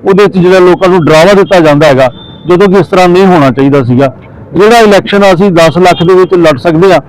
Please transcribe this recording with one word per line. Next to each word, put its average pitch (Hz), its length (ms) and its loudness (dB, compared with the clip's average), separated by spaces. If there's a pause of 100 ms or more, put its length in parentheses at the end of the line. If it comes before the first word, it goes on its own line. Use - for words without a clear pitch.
ਉਹਦੇ 196 220 0
'ਚ 190 120 -2
ਜਿਹੜਾ 180 200 0
ਲੋਕਾਂ 180 300 0
ਨੂੰ 175 160 0
ਡਰਾਵਾ 160 280 2
ਦਿੱਤਾ 190 280 0
ਜਾਂਦਾ 151 260 0
ਹੈਗਾ, 131 220 0 (420)
ਜਦੋਂ 180 240 2
ਕਿ 202 60 2
ਇਸ 160 60 -2
ਤਰ੍ਹਾਂ 180 220 0
ਨਹੀਂ 185 180 0
ਹੋਣਾ 151 240 0
ਚਾਹੀਦਾ 139 340 -2
ਸੀਗਾ। 127 300 -2 (400)
ਜਿਹੜਾ 214 240 2
ਇਲੈਕਸ਼ਨ 202 440 0 (120)
ਅਸੀਂ 190 160 0
ਦਸ 165 280 0
ਲੱਖ 175 300 0
ਦੇ 190 60 2
ਵਿੱਚ 185 200 0
ਲੜ 156 240 0
ਸਕਦੇ 170 340 0
ਹਾਂ 151 160 0